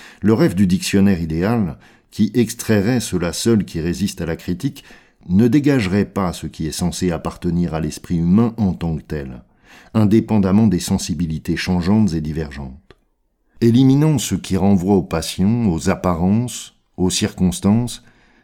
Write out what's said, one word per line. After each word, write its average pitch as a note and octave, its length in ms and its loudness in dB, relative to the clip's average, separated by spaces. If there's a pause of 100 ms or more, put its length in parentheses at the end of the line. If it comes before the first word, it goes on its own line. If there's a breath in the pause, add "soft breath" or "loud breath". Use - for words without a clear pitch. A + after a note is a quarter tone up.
(220 loud breath)
Le G#2+ 120 4
rêve A2+ 220 2
du F#2+ 120 4
dictionnaire F#2+ 540 2
idéal, F2 560 -2 (340 soft breath)
qui - 240 0
extrairait A2+ 640 0
cela F2 340 -4
seul A2 320 0
qui - 160 -8
résiste F2 400 -4
à E2 40 -6
la D#2+ 100 -4
critique, F#2 480 -8 (440 soft breath)
ne G2 200 4
dégagerait A#2+ 580 2
pas F#2+ 280 -4
ce - 140 -10
qui D#2 200 -8
est D2+ 40 -6
censé F2 400 -2
appartenir E2+ 600 -4
à D#2+ 80 -4
l'esprit D#2+ 360 -4
humain G2+ 400 2
en G2 160 0
tant E2 220 -4
que C#2+ 60 -8
tel, C2 420 -10 (500 soft breath)
indépendamment A2 760 4
des F2 120 2
sensibilités D#2+ 800 -4
changeantes F#2 560 0
et D#2+ 80 -2
divergentes. D2 720 -10 (640)
Éliminant C3+ 600 4
ce - 160 -4
qui F#2 200 -4
renvoie G2 400 2
aux F#2 80 4
passions, G2 680 -2
aux E2 160 -2
apparences, F2+ 840 -2 (200)
aux F2+ 140 0
circonstances, G2+ 920 0 (400 soft breath)